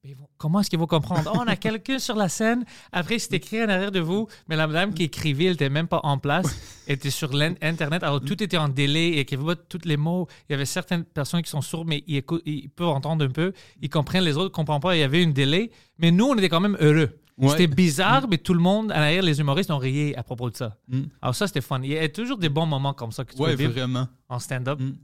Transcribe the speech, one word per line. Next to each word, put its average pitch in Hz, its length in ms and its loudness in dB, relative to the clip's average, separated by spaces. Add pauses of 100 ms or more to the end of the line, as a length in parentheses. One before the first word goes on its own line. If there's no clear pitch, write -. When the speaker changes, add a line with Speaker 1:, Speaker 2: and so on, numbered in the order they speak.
Speaker 1:
« - 0 -
Mais 139 80 -18
ils 139 40 -18
vont, 135 120 -20 (100)
comment 160 220 2
est-ce 196 100 2
qu'ils 170 80 0
vont 165 80 2
comprendre ? 156 480 0
Oh, 226 100 2
on 233 40 0
a 208 80 2
quelqu'un 220 420 -2
sur 247 180 -4
la 208 140 2
scène. 233 340 0 (280)
Après, 180 260 -2
c'est - 160 -4
écrit 220 300 -2
en 226 60 0
arrière 196 220 0
de 190 80 0
vous. » 185 280 0 (200)
Mais 160 80 -2
la 156 120 2
madame 175 260 0
qui 165 120 -4
écrivait, 151 400 0
elle 185 80 2
était 147 160 0
même 156 180 0
pas 170 160 0
en 143 160 0
place. 147 360 0 (300)
Elle 143 100 -2
était 139 140 -4
sur 135 240 -4
l'in-, 151 300 0
Internet. 165 400 -2
Alors, 143 180 0
tout 156 220 -4
était 185 140 -2
en 151 120 2
délai. 147 440 0
Elle 147 60 0
écrivait 135 240 -4
pas 165 120 0
tous 170 300 -12
les 156 120 0
mots. 170 300 0 (200)
Il - 40 -8
y 147 40 -2
avait 139 100 -2
certaines 170 380 -4
personnes 160 380 -4
qui 160 80 -8
sont 147 120 -4
sourdes, 165 260 -6
mais 147 180 -2
ils 147 120 -2
écoutent, 165 280 -4
ils 151 240 -6
peuvent 170 200 -2
entendre 151 360 0
un 135 60 0
peu. 170 220 -2 (280)
Ils 143 80 -6
comprennent, 170 340 0
les 147 140 0
autres 185 160 -4
comprennent 151 280 -2
pas. 180 140 2
Il 165 40 4
y 151 40 4
avait 147 200 2
une 160 100 2
délai. 147 380 2 (260)
Mais 165 140 4
nous, 190 140 6
on 277 120 4
était 190 120 2
quand 165 120 2
même 202 180 2
heureux. 151 300 6 (300)
Speaker 2:
Ouais. 131 100 6
Speaker 1:
C'était 165 180 6
bizarre, 180 560 4
Speaker 2:
Mm. 269 80 -4
Speaker 1:
mais 165 80 2
tout - 160 2
le 175 40 4
monde, 202 320 2
en - 40 -4
arrière, 156 260 4
les 156 180 2
humoristes 151 300 0
ont 151 80 0
ri 139 380 -2
à 123 80 -8
propos 123 260 -6
de 107 60 -10
ça. 110 200 -8 (120)
Speaker 2:
Mm. 127 140 -2 (200)
Speaker 1:
Alors 127 140 -2
ça, 208 100 -2
c'était 147 160 -2
fun. 131 220 -4
Il 135 80 -4
y 151 60 -2
a 160 120 -2
toujours 240 300 -6
des 170 100 0
bons 156 160 0
moments 139 300 -2
comme 113 160 -8
ça 131 140 -8
que - 100 -20
tu 127 40 -10
Speaker 2:
Ouais, 156 120 2
Speaker 1:
peux 143 60 0
vivre 127 160 0
Speaker 2:
vraiment. 127 340 -2 (200)
Speaker 1:
en 123 120 -8
stand-up. 131 400 -6
Speaker 2:
Mm. 131 140 -4 (100)